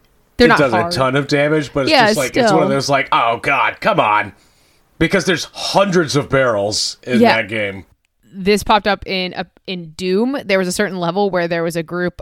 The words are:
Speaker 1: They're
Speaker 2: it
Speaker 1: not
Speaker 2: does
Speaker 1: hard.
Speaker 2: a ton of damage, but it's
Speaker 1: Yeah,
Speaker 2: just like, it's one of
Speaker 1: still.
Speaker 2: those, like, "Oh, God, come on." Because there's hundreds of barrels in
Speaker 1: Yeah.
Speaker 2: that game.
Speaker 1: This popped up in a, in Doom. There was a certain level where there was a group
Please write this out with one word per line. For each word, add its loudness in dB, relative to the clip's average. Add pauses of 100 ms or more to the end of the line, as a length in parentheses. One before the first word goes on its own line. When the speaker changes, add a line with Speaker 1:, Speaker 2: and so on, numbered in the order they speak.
(380)
Speaker 1:
They're 6
Speaker 2:
it 6
Speaker 1:
not 4
Speaker 2:
does 2
Speaker 1:
hard. -2
Speaker 2:
a -4
ton 0
of -2
damage, 0
but 0
it's 0
Speaker 1:
Yeah, 6
Speaker 2:
just 2
like, -2
it's 4
one 4
of 0
Speaker 1:
still. 0
Speaker 2:
those, 0
like, 0
"Oh, 2
God, -2
come 0
on." 2 (640)
Because 0
there's -2
hundreds 0
of -2
barrels -2
in 0
Speaker 1:
Yeah. 4
Speaker 2:
that -6
game. -6 (460)
Speaker 1:
This 0
popped 2
up -4
in -6
a, -10 (180)
in -10
Doom. -2
There 2
was 0
a -4
certain -2
level 0
where -2
there -2
was -4
a -4
group -6